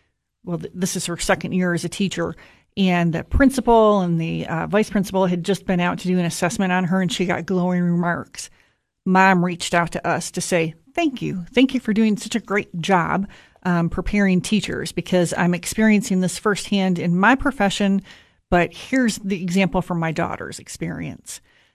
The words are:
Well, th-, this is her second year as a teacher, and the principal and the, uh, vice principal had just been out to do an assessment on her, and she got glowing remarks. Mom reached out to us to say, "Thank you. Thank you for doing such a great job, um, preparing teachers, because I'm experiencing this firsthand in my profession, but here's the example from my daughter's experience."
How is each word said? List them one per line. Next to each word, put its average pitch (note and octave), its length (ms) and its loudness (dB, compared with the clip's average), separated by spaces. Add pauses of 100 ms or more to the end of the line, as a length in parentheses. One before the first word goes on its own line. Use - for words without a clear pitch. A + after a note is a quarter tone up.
(440)
Well, E3+ 140 -6
th-, - 160 -12
this F#3 220 -4
is F3 100 -6
her E3+ 100 -6
second - 360 0
year F3+ 200 2
as E3+ 120 -2
a F3 40 -4
teacher, E3+ 460 -4 (420)
and F3 360 2
the E3 120 -4
principal A3+ 760 4
and F3 200 0
the, E3 260 -4
uh, E3 200 -4
vice G3+ 240 0
principal F#3+ 360 0
had F3 180 -2
just G3 220 -2
been F3+ 140 0
out F3 200 -2
to F3+ 80 -6
do F3+ 100 2
an F3 60 2
assessment F3+ 480 -2
on F#3 120 2
her, F#3 160 2
and F3+ 120 0
she F3+ 140 -2
got F3 200 -2
glowing F3+ 360 0
remarks. E3+ 680 -2 (580)
Mom F#3 360 6
reached F3 280 -6
out E3+ 200 2
to - 140 -4
us E3+ 260 -2
to - 80 -6
say, E3 340 0 (200)
"Thank D4 280 -2
you. E3+ 300 -6
Thank C4 220 2
you B3+ 60 -2
for A3 120 -2
doing G#3+ 240 2
such - 180 -8
a A3+ 60 -2
great F#3+ 400 -4
job, F#3 480 2 (340)
um, E3+ 260 0
preparing F#3+ 520 0
teachers, E3+ 520 -2
because F3 440 0
I'm F3 180 2
experiencing G#3 680 2
this F3+ 180 -2
firsthand F#3+ 600 0
in F3 200 0
my G#3+ 160 6
profession, G3+ 680 0 (480)
but F3 240 2
here's B3+ 440 0
the F#3+ 240 -6
example F#3 380 0
from E3+ 180 -4
my E3 140 -2
daughter's - 460 -6
experience." - 800 -12 (340)